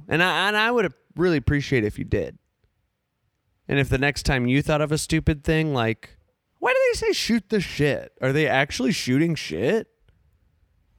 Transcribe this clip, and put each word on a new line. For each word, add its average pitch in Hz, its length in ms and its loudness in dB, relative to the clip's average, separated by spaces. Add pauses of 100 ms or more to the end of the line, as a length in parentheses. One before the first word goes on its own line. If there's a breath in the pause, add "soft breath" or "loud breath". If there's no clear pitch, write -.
And 160 160 0
I, 180 240 0
and 208 100 0
I 226 140 0
would 208 200 0 (240)
really 170 220 2
appreciate 135 460 0
if 104 160 -4
you - 60 -6
did. 85 320 -4 (1300)
And 139 120 0
if 135 100 0
the 135 80 2
next 139 260 0
time 123 240 2
you 131 140 2
thought 151 200 0
of 151 100 -2
a 156 60 0
stupid 156 460 -2
thing, 160 300 0
like, 113 440 -2 (420)
why 440 140 0
do 523 60 2 (120)
they 415 60 -2
say 440 160 0
"shoot - 360 -2
the 214 100 2
shit"? 139 640 -2
Are 131 120 0
they 151 140 2
actually 139 460 0
shooting 143 420 0
shit? 127 520 -2 (1120)